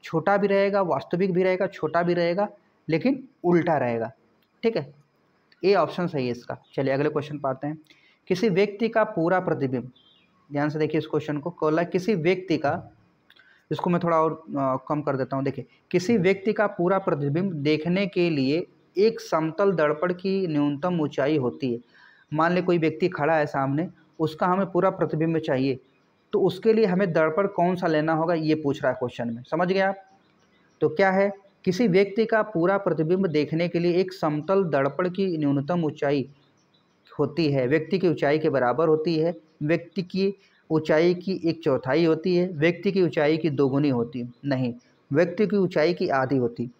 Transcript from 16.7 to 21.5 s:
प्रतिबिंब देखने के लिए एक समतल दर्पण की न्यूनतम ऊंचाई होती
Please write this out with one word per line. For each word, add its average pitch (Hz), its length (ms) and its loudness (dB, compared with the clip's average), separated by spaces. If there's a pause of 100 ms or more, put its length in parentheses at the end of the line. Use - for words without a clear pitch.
प्रतिबिंब 170 540 -2
देखने 156 540 0
के 175 240 0
लिए 143 360 0 (320)
एक 226 220 4
समतल 160 520 0
दर्पण 160 400 0
की 190 340 -2
न्यूनतम 151 540 0
ऊंचाई 147 360 0
होती 123 380 -2